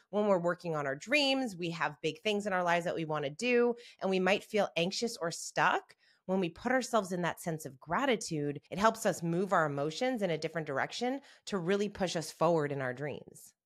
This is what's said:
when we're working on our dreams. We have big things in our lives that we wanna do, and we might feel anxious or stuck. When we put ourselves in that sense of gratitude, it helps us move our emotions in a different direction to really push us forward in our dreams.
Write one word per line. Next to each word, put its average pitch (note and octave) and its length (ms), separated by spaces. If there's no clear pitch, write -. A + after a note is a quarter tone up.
when G#3 160
we're G3 140
working E3+ 360
on C#3+ 120
our C3+ 80
dreams. C4+ 600
We E3+ 140
have D3+ 320
big D#3 220
things G#3 240
in F#3+ 60
our F3+ 100
lives E3+ 220
that E3+ 100
we E3 100
wanna D3+ 240
do, A#3+ 460
and F#3+ 80
we F#3+ 100
might F#3 240
feel G3+ 320
anxious F#3+ 420
or E3 120
stuck. - 680
When F#3+ 140
we F3 100
put A#3+ 220
ourselves A3+ 400
in F3 100
that E3 180
sense D#3+ 280
of C3+ 120
gratitude, E3 840
it E3+ 80
helps A3 260
us F3+ 160
move F3 320
our E3 140
emotions D#3+ 560
in F3+ 80
a D#3 80
different D#3+ 260
direction D3+ 560
to G3+ 140
really G3 280
push F#3+ 280
us D#3 160
forward D#3+ 400
in C#3 100
our B2+ 140
dreams. - 580